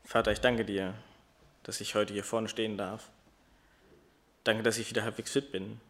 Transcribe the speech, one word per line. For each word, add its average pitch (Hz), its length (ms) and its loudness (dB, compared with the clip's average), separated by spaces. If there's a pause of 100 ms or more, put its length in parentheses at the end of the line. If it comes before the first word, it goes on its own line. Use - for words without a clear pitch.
(180)
Vater, 110 140 4
ich 101 100 0
danke 117 240 4
dir, 98 300 -2 (640)
dass - 180 -8
ich - 140 -8
heute 104 180 2
hier 101 120 -2
vorne 110 260 0
stehen 110 260 -2
darf. 98 360 -6 (1300)
Danke, 110 180 4
dass 113 160 4
ich 110 100 -6
wieder 117 140 0
halbwegs 113 280 -6
fit 139 200 0
bin. 104 280 -8 (100)